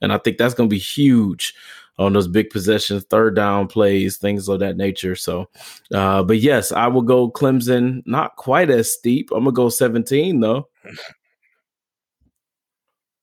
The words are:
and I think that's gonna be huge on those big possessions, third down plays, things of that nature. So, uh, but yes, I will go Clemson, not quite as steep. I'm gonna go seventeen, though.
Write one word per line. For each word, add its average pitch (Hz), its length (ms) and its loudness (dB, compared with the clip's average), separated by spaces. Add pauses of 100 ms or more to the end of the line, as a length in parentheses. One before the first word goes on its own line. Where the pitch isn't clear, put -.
and 143 120 0
I 104 60 0
think - 180 -4
that's 120 160 0
gonna 117 160 0
be 104 80 0
huge 117 760 0 (460)
on 98 140 2
those 98 140 2
big 107 240 0
possessions, 101 520 -2
third 110 320 2
down 101 320 0
plays, 98 500 0
things 101 300 -4
of 98 120 -2
that 92 180 -4
nature. 92 380 -4
So, 90 340 -8 (440)
uh, 98 300 2
but 107 140 2
yes, 120 340 2
I 90 160 0
will 127 140 2
go 123 300 2
Clemson, 127 760 0
not 135 300 -4
quite 156 340 0
as 117 220 2
steep. - 400 -2
I'm - 140 -2
gonna 139 60 2
go 120 180 2
seventeen, 131 680 0
though. 113 300 -2 (2500)